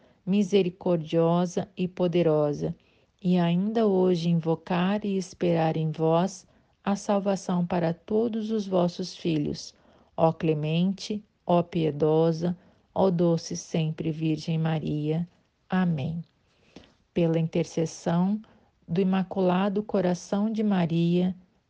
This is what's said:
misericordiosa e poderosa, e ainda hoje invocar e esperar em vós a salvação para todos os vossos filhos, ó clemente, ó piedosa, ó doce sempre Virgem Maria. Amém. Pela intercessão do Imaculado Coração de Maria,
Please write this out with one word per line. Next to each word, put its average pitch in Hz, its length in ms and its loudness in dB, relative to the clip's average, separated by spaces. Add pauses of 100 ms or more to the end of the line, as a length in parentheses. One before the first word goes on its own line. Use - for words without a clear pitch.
(260)
misericordiosa 175 1500 2
e 180 140 -4
poderosa, 160 880 0 (460)
e 180 160 2
ainda 196 480 2
hoje 185 420 2
invocar 175 800 0
e 196 100 -2
esperar 170 600 0
em 160 140 -2
vós 165 560 0 (380)
a 196 100 0
salvação 190 720 -2
para 170 280 0
todos 220 560 -2
os 214 160 -2
vossos 175 500 -2
filhos, 151 580 -4 (400)
ó 165 160 2
clemente, 165 920 -2 (220)
ó 175 160 4
piedosa, 160 920 0 (380)
ó 190 160 2
doce 170 460 0
sempre 160 560 -4
Virgem 160 460 -2
Maria. 156 680 -2 (420)
Amém. 170 540 -2 (920)
Pela 165 260 2
intercessão 170 1000 -2 (460)
do 165 140 0
Imaculado 190 840 0
Coração 202 680 -2
de 220 120 -2
Maria, 180 720 2 (360)